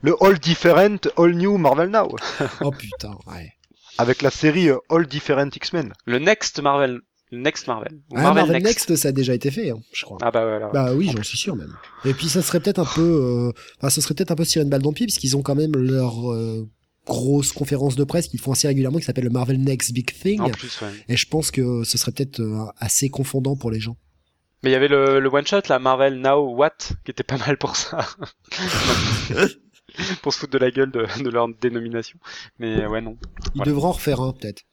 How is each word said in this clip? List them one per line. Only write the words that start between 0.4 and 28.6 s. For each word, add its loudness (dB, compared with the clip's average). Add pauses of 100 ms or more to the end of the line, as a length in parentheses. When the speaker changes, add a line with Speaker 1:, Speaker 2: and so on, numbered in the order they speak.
Speaker 1:
All 6
New 2
Marvel 4
Now. 2 (300)
Speaker 2:
<laughs> -4
Oh 0
putain, -12 (100)
ouais. -16 (460)
Speaker 1:
Avec 2
la 4
série, 4
euh, 4 (120)
All 4
Different -2
X-Men. -6 (120)
Speaker 3:
Le 0
Next 0
Marvel. 2 (300)
Le -12
Next -4
Marvel. -6 (180)
Ou -16
Speaker 2:
Ah, 0
Speaker 3:
Marvel 6
Speaker 2:
Marvel 2
Speaker 3:
Next. 0
Speaker 2:
Next, 2
ça 2
a 0
déjà 2
été -2
fait, -4
hein, -6 (140)
je -8
crois. -16
Speaker 3:
Ah 2
bah 2
voilà. -2
Speaker 2:
Bah 0
oui, 2
Speaker 3:
En 0
Speaker 2:
j'en -2
Speaker 3:
plus. -4
Speaker 2:
suis -8
sûr -4
même. -12 (300)
Et 2
puis -6
ça 0
serait 0
peut-être -2
un 2
peu, -2
euh, 2 (260)
enfin, 0
ça 0
serait -2
peut-être -2
un 0
peu 0
se -4
tirer 2
une 0
balle 2
dans 2
le -4
pied, -2
parce -4
qu'ils -2
ont 0
quand -2
même 0
leur, 0
euh, -6 (380)
grosse 0
conférence -2
de 2
presse -2
qu'ils -6
font -4
assez 0
régulièrement, 2
qui -4
s'appelle -2
le 0
Marvel 0
Next 0
Big -4
Thing. -2
Speaker 3:
En 0
plus, -10
ouais. -8 (200)
Speaker 2:
Et 0
je 0
pense -2
que 0
ce -2
serait -2
peut-être, -6
euh, -4 (140)
assez 0
confondant -2
pour -4
les -4
gens. -8 (680)
Speaker 3:
Mais 2
il 6
y 4
avait 4
le, 6
le 2
one 2
shot, 2
là, 4
Marvel 2
Now 2
What, 4 (340)
qui -12
était -8
pas -4
mal -2
pour -4
ça. -4 (440)
<laughs> -2